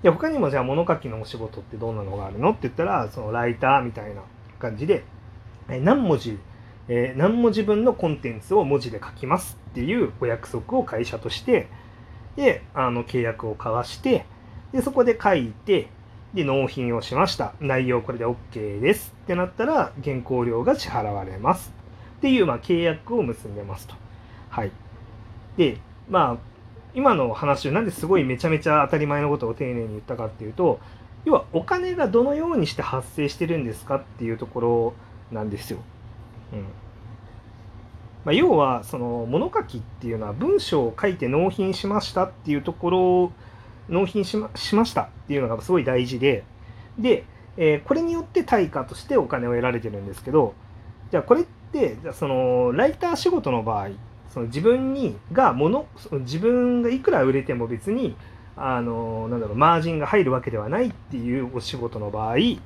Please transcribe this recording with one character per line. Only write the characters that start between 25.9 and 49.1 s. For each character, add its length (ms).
ま 320
あ、 100
今 220
の 180
話 360
を 20
な 100
ん 40
で 60
す 140
ご 120
い 60
め 140
ち 80
ゃ 40
め 100
ち 100
ゃ 160
当 60
た 60
り 100
前 140
の 80
こ 80
と 100
を 60
丁 120
寧 180
に 60
言 100
っ 20
た 160
か 80
っ 40
て 140
い 60
う 40
と、 260
要 100
は 200
お 100
金 320
が 120
ど 160
の 120
よ 120
う 100
に 100
し 80
て 60
発 340
生 140
し 60
て 120
る 100
ん 60
で 100
す 120
か 120
っ 60
て 220
い 80
う 40
と 100
こ 120
ろ 340
な 120
ん 60
で 80
す 140
よ。 80
う 40
ん。 20
ま 60
あ、 20
要 220
は、 280
そ 140
の、 300
物 260
書 100
き 160
っ 20
て 260
い 60
う 60
の 80
は 60
文 260
章 240
を 160
書 80
い 80
て 120
納 220
品 240
し 140
ま 140
し 120
た 120
っ 60
て 200
い 40
う 60
と 120
こ 160
ろ、 420
納 160
品 200
し 120
ま-、 180
し 200
ま 100
し 80
た 100
っ 60
て 60
い 60
う 20
の 140
が 60
す 100
ご 80
い 60
大 200
事 140
で、 240
で、 240
え 260
ー、 0
こ 120
れ 60
に 120
よ 80
っ 20
て 200
対 260
価 140
と 120
し 100
て 120